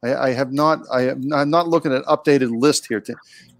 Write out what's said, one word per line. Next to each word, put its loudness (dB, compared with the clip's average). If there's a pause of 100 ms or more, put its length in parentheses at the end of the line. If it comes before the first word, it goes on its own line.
I, -2
I 0
have -4
not. 0 (100)
I 0
am, -6
I'm 0
not 2
looking 0
at 0
an -6
updated 2
list 2
here. -4
To, -12 (460)